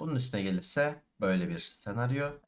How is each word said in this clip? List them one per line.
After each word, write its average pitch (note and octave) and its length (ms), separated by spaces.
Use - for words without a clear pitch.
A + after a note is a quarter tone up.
Bunun D#3 140
üstüne B2 280
gelirse C#3+ 600
böyle F#2 280
bir E2+ 280
senaryo. B2 520